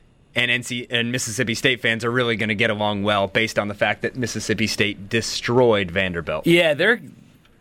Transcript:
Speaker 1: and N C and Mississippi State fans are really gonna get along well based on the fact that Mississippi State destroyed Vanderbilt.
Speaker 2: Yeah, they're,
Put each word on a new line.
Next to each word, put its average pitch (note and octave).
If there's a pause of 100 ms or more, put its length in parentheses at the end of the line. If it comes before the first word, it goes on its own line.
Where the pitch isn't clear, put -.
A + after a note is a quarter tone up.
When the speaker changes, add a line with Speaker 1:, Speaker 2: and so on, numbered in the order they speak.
(340)
Speaker 1:
and B2
N B2
C A#2+
and A#2+
Mississippi A#2
State B2+
fans A2+
are A#2+
really A#2+
gonna A2
get A2
along G#2
well G2+
based A2
on G#2
the G2+
fact G#2+
that A2+
Mississippi A2
State G2+
destroyed A2+
Vanderbilt. E2+
Speaker 2:
Yeah, E3+
they're, F#3+ (600)